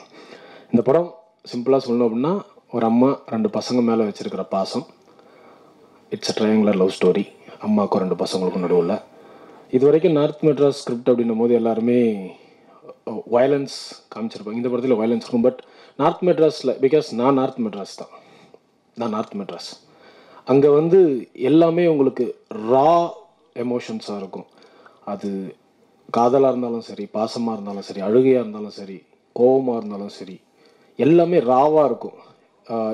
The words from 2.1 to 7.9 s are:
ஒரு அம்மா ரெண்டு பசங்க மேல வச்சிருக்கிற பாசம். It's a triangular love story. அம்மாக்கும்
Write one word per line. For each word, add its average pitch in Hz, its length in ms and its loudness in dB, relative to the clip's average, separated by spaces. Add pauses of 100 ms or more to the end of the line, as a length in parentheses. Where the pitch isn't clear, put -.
ஒரு 120 140 -2
அம்மா 123 400 2
ரெண்டு 110 240 -4
பசங்க 120 340 -2
மேல 113 200 2
வச்சிருக்கிற 101 400 -6
பாசம். 95 420 -6 (1200)
It's - 320 -6
a 110 40 2
triangular 107 300 4
love 95 240 2
story. 98 280 2 (340)
அம்மாக்கும் 104 360 0